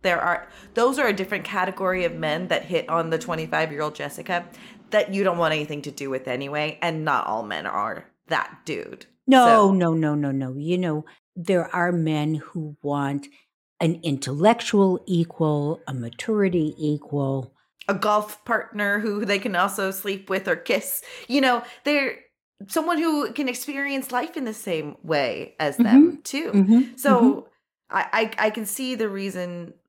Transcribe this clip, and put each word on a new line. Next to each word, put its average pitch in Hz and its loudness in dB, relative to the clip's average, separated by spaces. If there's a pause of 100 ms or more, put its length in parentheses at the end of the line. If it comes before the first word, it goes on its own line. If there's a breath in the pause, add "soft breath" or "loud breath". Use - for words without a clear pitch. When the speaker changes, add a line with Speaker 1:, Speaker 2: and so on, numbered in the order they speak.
Speaker 1:
There 175 2
are, - -2 (260 loud breath)
those 247 2
are 269 2
a 214 2
different 190 -4
category 185 -2
of 165 -2
men 160 -2
that - 0
hit 170 -2
on 165 0
the 160 0
twenty-five-year-old 156 -4
Jessica 175 -6 (440 loud breath)
that 208 0
you 196 0
don't 180 2
want 160 2
anything 151 -6
to 151 -10
do 139 -8
with 131 -4
anyway, 143 -4
and 160 -2
not 139 0
all 110 -4
men 87 -6
are 98 -6 (200)
that - -4
dude. 87 -10 (200)
Speaker 2:
No, 254 8
Speaker 1:
So 214 8
Speaker 2:
no, 175 2
no, 156 2
no, 143 -2
no. 135 -4
You 165 -2
know, 156 -2 (320 soft breath)
there 175 0
are 175 2
men 156 0
who 151 -10
want 143 -4 (500 soft breath)
an 165 0
intellectual 185 2
equal, 160 0
a 139 -8
maturity 170 -2
equal. 143 -4 (320)
Speaker 1:
A 202 0
golf 208 0
partner 208 -2
who 208 -2
they 202 0
can 202 -4
also 190 0
sleep 196 -6
with 220 -2
or 165 2
kiss. - -2 (260 loud breath)
You 269 2
know, 247 2 (220 loud breath)
they're 285 0 (520)
someone 320 0
who 302 0
can 269 -4
experience 277 -6
life 269 -4
in 277 -6
the 220 -6
same 156 -6
way 143 -2
as 147 0
them 254 8
Speaker 2:
Mm-hmm. - -12
Speaker 1:
too. 294 -6
Speaker 2:
Mm-hmm. 214 6
Speaker 1:
So 254 4
Speaker 2:
Mm-hmm. - 0
Speaker 1:
I, 190 0
I, 220 0
I 214 4
can 220 -8
see 254 -4
the 220 -2
reason 180 -8 (140)